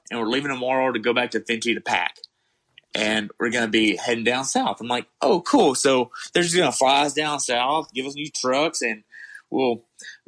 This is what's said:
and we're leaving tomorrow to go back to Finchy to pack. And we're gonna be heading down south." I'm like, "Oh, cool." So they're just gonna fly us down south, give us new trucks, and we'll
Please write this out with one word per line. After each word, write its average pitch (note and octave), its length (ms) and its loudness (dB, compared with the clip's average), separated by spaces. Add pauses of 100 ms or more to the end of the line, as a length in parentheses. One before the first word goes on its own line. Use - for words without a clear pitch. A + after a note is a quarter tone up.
(100)
and A#2 100 -4
we're A2 60 -2
leaving C#3 240 -2
tomorrow C3 420 0
to A#2+ 60 -2
go A#2 160 0
back B2 160 -2
to A2 100 -4
Finchy A2+ 340 -2
to - 60 -6
pack. - 380 -2 (760)
And G#2+ 440 -2
we're A2+ 120 -2
gonna A#2 180 0
be G#2+ 280 2
heading A#2 280 -2
down B2 200 0
south." B3 360 -2
I'm A#2 80 -8
like, B2 180 -2 (140)
"Oh, E3 200 2
cool." F3 340 4
So B2+ 360 2 (220)
they're F3 100 2
just F3 140 0
gonna D#3 160 4
fly C#3 300 4
us D3 100 0
down D3 260 -2
south, C3 540 0
give C3 140 -6
us C#3 80 -10
new D3 160 -10
trucks, C#3 520 0
and A2 220 -4 (460)
we'll B2 340 0 (420)